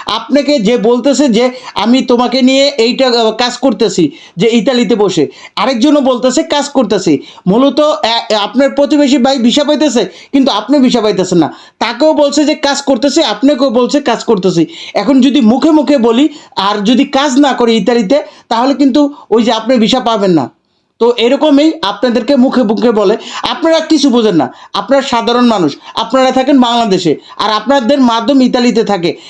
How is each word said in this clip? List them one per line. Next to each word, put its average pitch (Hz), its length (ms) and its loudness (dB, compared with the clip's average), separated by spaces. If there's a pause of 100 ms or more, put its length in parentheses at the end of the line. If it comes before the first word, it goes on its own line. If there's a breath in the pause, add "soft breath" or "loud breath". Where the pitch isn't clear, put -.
আপনাকে 277 520 -2
যে 226 180 0
বলতেছে 240 520 2
যে, 240 220 2 (240 loud breath)
"আমি 233 280 0
তোমাকে 247 400 0
নিয়ে 269 260 2
এইটা, 240 380 0
আহ, 233 240 0
কাজ 233 260 -4
করতেছি", 196 540 0 (260 loud breath)
যে 196 160 0
ইতালিতে 240 420 0
বসে, 185 340 0 (280 loud breath)
আরেকজনও 269 440 0
বলতেছে, 254 420 0
"কাজ 294 260 -4
করতেছি।" 190 500 0 (280 loud breath)
মূলত, 254 340 2
আহ, 233 640 -2
আপনার 254 280 0
প্রতিবেশী 285 480 2
ভাই 269 200 0
ভিসা 254 260 2
পাইতেছে, 254 440 0 (240 loud breath)
কিন্তু 269 200 2
আপনি 233 260 -2
ভিসা 247 220 2
পাইতেছেন 190 380 0
না। 147 140 0 (260 loud breath)
তাকেও 240 340 0
বলছে 294 320 0
যে, 302 100 0
"কাজ 285 280 -4
করতেছি", 269 400 0
আপনাকেও 269 480 0
বলছে, 247 300 0
"কাজ 240 240 -4
করতেছি।" 180 420 0 (280 loud breath)
এখন 247 260 2
যদি 262 200 2
মুখে 254 300 2
মুখে 285 280 2
বলি 233 300 2 (280 loud breath)
আর 202 280 -2
যদি 254 200 2
কাজ 269 340 -2
না 285 140 2
করি 233 240 0
ইতালিতে, 233 460 0 (260 loud breath)
তাহলে 247 260 0
কিন্তু 285 400 0 (160 loud breath)
ওই 226 120 2
যে 233 100 0
আপনি 220 240 0
ভিসা 214 240 0
পাবেন 208 300 -2
না। 151 280 -2 (420)
তো 240 160 2
এরকমই 277 560 2 (100)
আপনাদেরকে 226 540 -2
মুখে 254 260 2
মুখে 208 280 0
বলে, 208 260 0 (260 loud breath)
আপনারা 320 380 0
কিছু 311 300 0
বোঝেন 220 240 2
না, 135 180 0 (220 loud breath)
আপনারা 254 280 0
সাধারণ 240 420 0
মানুষ, 196 320 0 (180 loud breath)
আপনারা 262 360 0
থাকেন 262 300 2
বাংলাদেশে, 220 560 0 (200 loud breath)
আর 208 140 -4
আপনাদের 247 500 0
মাধ্যম 240 420 2
ইতালিতে 240 420 0
থাকে। 175 320 -4 (140 loud breath)